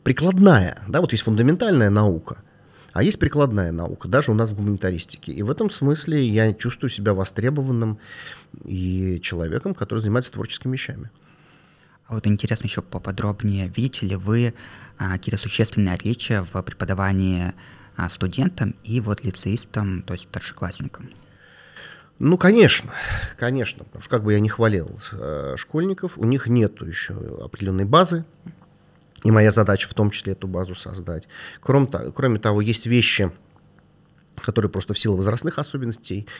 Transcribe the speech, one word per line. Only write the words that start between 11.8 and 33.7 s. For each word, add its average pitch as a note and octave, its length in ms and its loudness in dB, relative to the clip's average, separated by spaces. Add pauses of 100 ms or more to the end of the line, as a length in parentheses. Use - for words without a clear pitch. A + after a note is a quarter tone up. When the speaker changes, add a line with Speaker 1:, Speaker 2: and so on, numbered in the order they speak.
Speaker 2:
А A#2 80 -10
вот G#2+ 120 -2
интересно G#2 400 0
еще - 160 -6
поподробнее, G2 960 -4
видите A#2 300 -2
ли G2 100 -2
вы, A2+ 380 0 (440)
а, F#2+ 140 -2
какие-то - 300 -4
существенные G#2 520 0
отличия G#2+ 480 -2
в F2+ 200 -6
преподавании, F#2+ 880 0 (440)
а, F2 120 -2
студентам B2+ 720 -2
и A#2 180 -4
вот G#2 240 -4
лицеистам, G2 800 -4
то F2+ 120 -8
есть - 160 -10
старшеклассникам? - 800 -10 (1080)
Speaker 1:
Ну, E3 200 4
конечно, G3 520 6 (480)
конечно, B2 460 -4
потому - 180 -18
что - 80 -16
как A2+ 140 2
бы G#2 80 4
я G#2 80 6
ни G#2+ 80 4
хвалил, G#2+ 500 0 (140)
э, C#2+ 440 -6
школьников, F#3 640 -4
у A2 60 -2
них B2+ 240 2
нету A2 380 2
еще E2 280 -8 (300)
определенной F#2+ 400 -2
базы, E3 400 4 (1000)
и A2 60 4
моя G#2+ 200 6
задача G2+ 380 2
в - 60 -14
том G#2 160 2
числе G2 220 -6
эту F#2+ 160 -8
базу F2+ 260 -6
создать. F2+ 540 -10 (320)
Кроме C#3 280 4
та-, - 240 -6
кроме B2 260 2
того, G#2 240 2
есть A2+ 240 -2
вещи, A2 440 2 (1120)